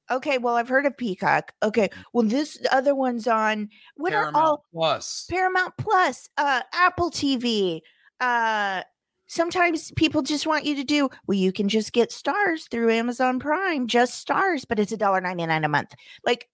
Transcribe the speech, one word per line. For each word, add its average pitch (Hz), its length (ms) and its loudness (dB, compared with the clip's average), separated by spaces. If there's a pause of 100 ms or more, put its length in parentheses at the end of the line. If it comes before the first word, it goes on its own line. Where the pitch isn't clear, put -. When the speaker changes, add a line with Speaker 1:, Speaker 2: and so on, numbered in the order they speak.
(120)
Speaker 1:
"Okay, 262 280 -2
well, 240 180 0
I've 233 100 -2
heard 262 180 2
of 269 120 -4
Peacock." 175 560 0 (100)
"Okay, 208 240 2
Speaker 2:
Mm-hmm. - 140 -16 (100)
Speaker 1:
well, 233 160 2
this 277 320 -2 (100)
other 269 240 4
one's 247 360 -2
on," 214 400 0 (260)
what 339 160 -4
are - 120 2
Speaker 2:
Paramount 302 360 2 (140)
Plus. 160 580 -2
Speaker 1:
all, 349 60 -2
Paramount 370 400 0
Plus, 370 500 0 (100)
uh, 277 260 0 (100)
Apple 349 380 2
T 277 260 0
V, 202 440 0 (380)
uh, 220 640 0 (460)
sometimes 349 640 0
people 311 320 2
just 294 240 -2
want 311 180 0
you 294 100 -2
to 277 80 -4
do, 285 260 2 (180)
"Well, 202 100 2
you 185 140 2
can 196 180 0
just 214 240 0
get 233 180 2
Stars 349 580 -2
through 233 220 0
Amazon 247 480 0
Prime, 302 480 -2
just 240 320 2
Stars, 359 460 0
but 214 140 -2
it's 208 120 0
a 220 60 -6
dollar 196 240 2
ninety-nine 170 420 -2
a 151 60 0
month." 143 240 -2 (320)
Like, 240 280 0